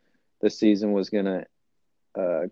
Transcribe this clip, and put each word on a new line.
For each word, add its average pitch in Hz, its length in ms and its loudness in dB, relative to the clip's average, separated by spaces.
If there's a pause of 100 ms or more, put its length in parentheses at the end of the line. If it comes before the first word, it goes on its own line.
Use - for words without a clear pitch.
(400)
the 107 80 2
season 104 440 2
was 98 180 -2
gonna, 98 360 -2 (720)
uh, 87 360 -2